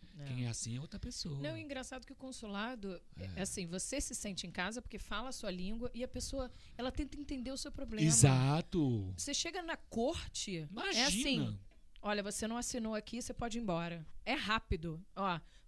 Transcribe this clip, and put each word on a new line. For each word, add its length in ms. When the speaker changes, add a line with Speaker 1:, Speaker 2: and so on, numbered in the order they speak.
Speaker 1:
É. 60
Speaker 2:
Quem 220
é 20
assim 280
é 40
outra 180
pessoa." 420
Speaker 1:
Não, 140
é 60
engraçado 460
que 60
o 40
consulado, 840
é, 60
Speaker 2:
É. 60
Speaker 1:
assim, 240
você 340
se 140
sente 320
em 40
casa 300
porque 180
fala 300
a 40
sua 180
língua 440
e 80
a 60
pessoa, 420
ela 140
tenta 260
entender 320
o 80
seu 140
problema. 340
Speaker 2:
Exato. 1120
Speaker 1:
Você 160
chega 280
na 140
corte, 960
Speaker 2:
Imagina. 280
Speaker 1:
é 60
assim, 540
"Olha, 220
você 260
não 80
assinou 380
aqui, 260
você 140
pode 240
ir 40
embora." 440
É 100
rápido. 680
"Ó, 220